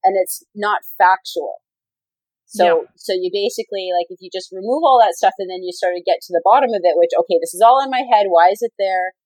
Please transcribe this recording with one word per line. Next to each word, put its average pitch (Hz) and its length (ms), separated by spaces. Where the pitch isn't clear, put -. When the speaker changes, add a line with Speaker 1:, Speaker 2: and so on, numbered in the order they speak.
Speaker 1:
and 190 100
it's - 380
not 208 320
factual. 180 640
So, 202 180
Speaker 2:
Yeah. 165 320
Speaker 1:
so - 160
you 185 220
basically, 202 560
like, 175 240
if 180 80
you 185 100
just 185 220
remove 233 320
all 254 160
that 196 160
stuff 196 240
and 185 80
then 185 160
you 180 80
sort 180 240
of 175 80
get 180 160
to - 100
the 170 140
bottom 247 320
of 175 80
it, 170 100
which, 170 220
okay, 170 240
this 170 160
is 190 80
all 262 160
in 269 80
my 254 160
head. 214 240
Why 175 240
is 214 80
it 233 160
there? 190 480